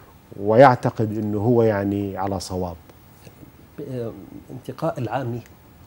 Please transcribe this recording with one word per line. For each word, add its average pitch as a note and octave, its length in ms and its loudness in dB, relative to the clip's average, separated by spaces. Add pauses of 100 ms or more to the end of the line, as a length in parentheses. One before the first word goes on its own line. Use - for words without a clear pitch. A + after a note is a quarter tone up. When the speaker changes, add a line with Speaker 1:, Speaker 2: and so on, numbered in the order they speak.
(420)
Speaker 1:
ويعتقد A2+ 760 4
إنه G#2+ 200 -4
هو A2+ 260 4
يعني G2+ 540 0
على F#2+ 220 -4
صواب؟ F2+ 360 -6 (1800)
Speaker 2:
انتقاء C3+ 480 -8
العامي. A#2+ 420 -6 (460)